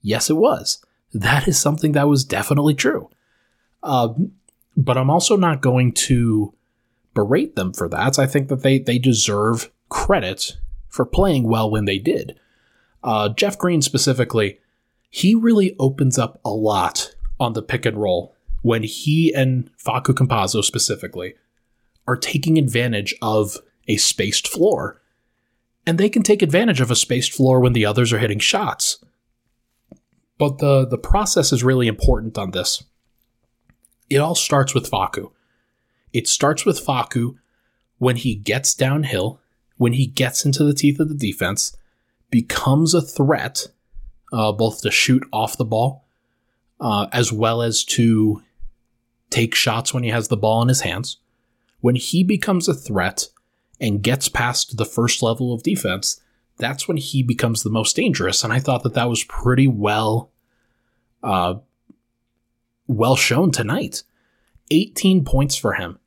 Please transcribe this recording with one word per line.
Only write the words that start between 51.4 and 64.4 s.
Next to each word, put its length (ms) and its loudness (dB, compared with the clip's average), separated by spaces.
When 160 2
he 280 0
becomes 440 0
a 60 0
threat 540 -4
and 220 -2
gets 260 -2
past 480 -4
the 100 -2
first 360 -2
level 300 0
of 100 -6
defense, 580 -4
that's 320 -6
when 80 -2
he 260 -2
becomes 400 -2
the 80 -2
most 240 -2
dangerous. 480 -2
And 100 -4
I 60 2
thought 240 -2
that 120 -2
that 160 0
was 120 -2
pretty 460 2
well, 640 0
uh, 340 -2
well 280 2
shown 380 2
tonight. 500 -4